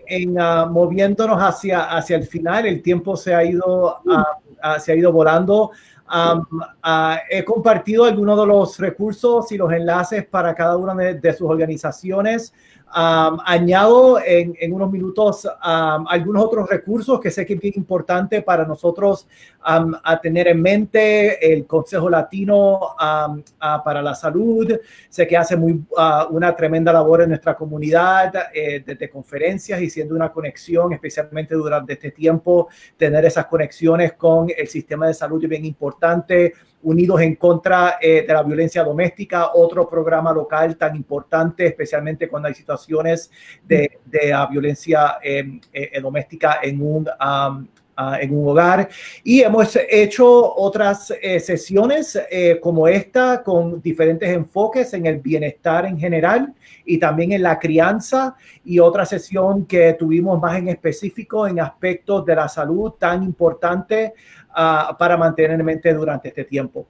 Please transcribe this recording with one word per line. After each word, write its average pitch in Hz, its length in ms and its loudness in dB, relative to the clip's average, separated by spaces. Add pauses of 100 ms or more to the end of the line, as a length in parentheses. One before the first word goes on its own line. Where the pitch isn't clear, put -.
en, 180 320 -2
ah, 165 260 2
moviéndonos 196 760 0
hacia, 185 440 0 (120)
hacia 165 200 -2
el 151 100 -2
final. 175 400 -4
El 180 160 -4
tiempo 175 340 -2
se 180 200 -4
ha 170 80 4
ido, 180 540 0 (120)
ah, 151 280 0 (240)
ah, 156 180 -2
se 160 120 -4
ha 160 40 4
ido 170 160 4
volando. 180 600 4 (400)
Um, 170 320 0 (380)
ah, 160 380 0 (100)
he 190 160 -4
compartido 220 600 2
algunos 208 340 2
de 208 80 2
los 202 320 2
recursos 214 720 -2
y 208 60 -6
los 175 140 0
enlaces 170 540 -2
para 170 300 -2
cada 170 200 0
una 185 200 -4
de, 185 200 -2
de 160 180 0
sus 165 140 -6
organizaciones. 185 1040 -4 (360)
Um, 165 560 2
añado 202 760 6
en, 175 400 0
en 170 140 -6
unos 190 180 -4
minutos, 196 540 -2
um, 160 640 -2
algunos 180 360 0
otros 220 240 0
recursos 220 520 -2
que 196 100 -4
sé 180 160 -6
que 202 80 -6
es 175 60 -4
bien 202 180 -4
importante 185 640 -2
para 170 240 0
nosotros, 175 600 -2 (320)
um, 165 340 0 (100)
a 165 160 0
tener 170 280 0
en 170 120 4
mente, 208 960 2
el 147 140 -2
Consejo 160 420 -2
Latino, 196 680 2
um, 151 640 -4 (160)
ah, 151 260 -4
para 143 160 -4
la 143 140 -6
Salud. 220 560 -2 (360)
Sé 170 200 0
que 170 100 2
hace 170 180 0
muy, 165 300 0 (140)
ah, 156 320 2
una 165 240 0
tremenda 165 360 0
labor 165 300 6
en 170 80 4
nuestra 156 260 -2
comunidad, 170 800 0 (180)
eh, 147 320 -6
desde 143 240 -12
conferencias 165 720 -6
y 165 120 -4
siendo 156 240 -8
una 160 160 -2
conexión, 165 600 -4
especialmente 151 600 -8
durante 147 400 -4
este 139 160 -12
tiempo, 165 600 0 (280)
tener 151 260 2
esas 165 220 2
conexiones 165 680 0
con 165 340 2 (100)
el 151 100 -6
sistema 151 380 -6
de 160 80 0
salud 160 300 -4
es 160 60 -4
bien 156 160 -6
importante. 170 880 0 (260)
Unidos 170 380 2
en 165 160 2
contra, 175 640 2
eh, 160 260 4
de 156 80 0
la 151 80 4
violencia 151 440 -2
doméstica, 170 680 -4
otro 170 360 4
programa 165 420 0
local 156 460 -2
tan 156 180 -4
importante, 165 720 -4
especialmente 156 600 -6
cuando 147 180 -8
hay 139 60 -6
situaciones 160 760 -6 (380)
de, 147 380 0
de, 147 260 -2
ah, 139 180 0
violencia, 147 720 0
em, 139 380 -6 (140)
eh, 143 180 -10
eh, 139 80 -8
doméstica 151 640 -2
en 139 180 -4
un, 151 240 -2 (140)
am, 135 480 -4 (300)
ah, 135 240 -6
en 143 120 -4
un 147 140 0
hogar. 175 400 4 (380)
Y 254 160 6
hemos 220 360 4 (120)
hecho 226 640 6
otras, 202 680 -2
eh, 185 200 -2
sesiones, 214 760 0 (140)
eh, 170 300 2
como 165 260 2
esta, 247 560 2
con 170 380 -2
diferentes 165 480 0
enfoques 208 640 -2
en 175 120 -6
el 156 140 0
bienestar 156 680 -2
en 180 140 -6
general 180 540 0 (320)
y 170 120 0
también 170 360 0
en 185 100 0
la 165 160 0
crianza, 208 760 0 (260)
y 175 160 0
otra 170 260 4
sesión 190 600 -2
que 165 340 4
tuvimos 170 400 0
más 170 180 -2
en 180 120 -4
específico 202 760 -6
en 175 140 -4
aspectos 180 680 -4
de 165 120 2
la 151 100 0
salud 170 440 -4
tan 180 320 -2
importante, 185 920 -2 (380)
ah, 160 460 0
para 175 180 2
mantener 160 440 0
en 160 60 -2
mente 160 280 0
durante 151 360 -4
este 135 160 -10
tiempo. - 440 -8